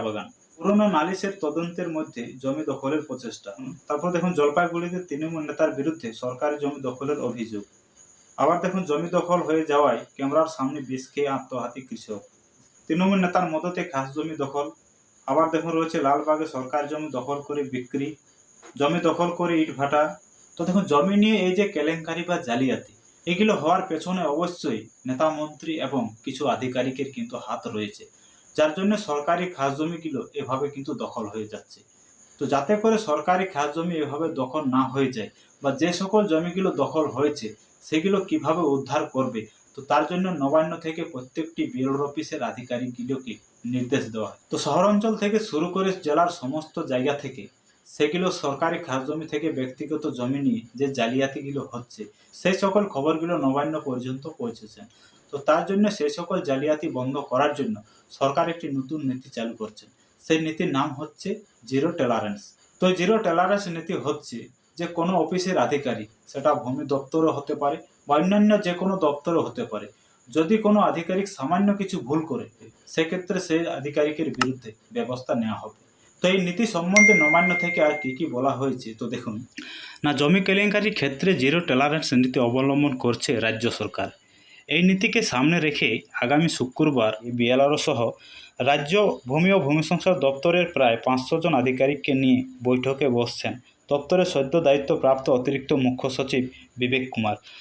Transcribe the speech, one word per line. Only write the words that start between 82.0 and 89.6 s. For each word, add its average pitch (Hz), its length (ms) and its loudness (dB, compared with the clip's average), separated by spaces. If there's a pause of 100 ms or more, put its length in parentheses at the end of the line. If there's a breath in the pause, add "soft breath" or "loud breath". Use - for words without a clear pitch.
নীতি 127 260 2
অবলম্বন 139 460 2 (120)
করছে 120 260 0 (100)
রাজ্য 113 240 -2 (140)
সরকার। 95 300 -4 (600 soft breath)
এই 160 140 4
নীতিকে 196 380 4 (120)
সামনে 147 280 4
রেখে 151 280 0 (320)
আগামী 143 280 4 (100)
শুক্রবার 127 540 2 (260)
বিএলআরও 131 480 4
সহ 135 120 0 (720 loud breath)
রাজ্য 151 260 2 (320)
ভূমি 160 260 4
ও 196 80 6